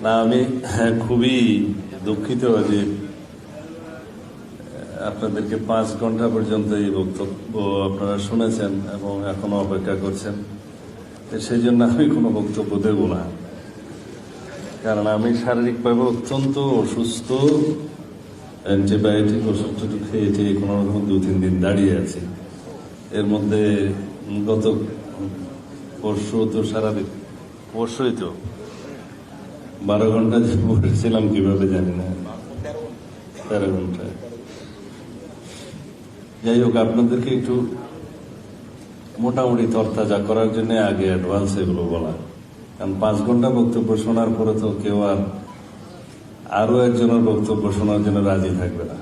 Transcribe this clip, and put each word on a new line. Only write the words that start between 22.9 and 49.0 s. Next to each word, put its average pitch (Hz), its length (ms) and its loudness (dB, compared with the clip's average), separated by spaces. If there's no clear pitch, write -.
এর 104 160 0
মধ্যে 104 280 2
গত 110 160 2
পরশু 107 360 -2
তো 110 60 0
সারাদিন, 107 360 0
পরশুই 117 500 0
তো 90 80 -4
বারো 104 260 4
ঘন্টা 113 320 4
যে 117 80 2
বসেছিলাম 110 540 4
কিভাবে 98 400 4
জানি 92 260 2
না, 90 60 -4
তেরো 101 280 0
ঘন্টা। 90 280 -4
যাই 117 200 4
হোক, 117 100 4
আপনাদেরকে 120 520 2
একটু 123 180 0
মোটামুটি 123 500 2
তরতাজা 104 440 2
করার 110 280 4
জন্য 113 160 0
আগে 92 200 2
অ্যাডভান্স 95 420 2
এগুলো 90 220 2
বলা, 82 200 -2
কারণ 95 280 -4
পাঁচ 107 160 4
ঘন্টা 120 300 4
বক্তব্য 117 320 2
শোনার 113 340 2
পরে 110 240 2
তো 107 60 0
কেউ 104 140 2
আর 98 80 2
আরো 113 140 4
একজনের 117 420 6
বক্তব্য 104 340 2
শোনার 104 280 4
জন্য 101 140 4
রাজি 95 300 2
থাকবে 85 300 -2
না। - 120 -10